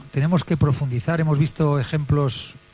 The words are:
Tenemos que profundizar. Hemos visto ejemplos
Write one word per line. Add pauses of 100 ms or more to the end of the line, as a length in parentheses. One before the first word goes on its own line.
(120)
Tenemos
que
profundizar.
Hemos
visto
ejemplos (200)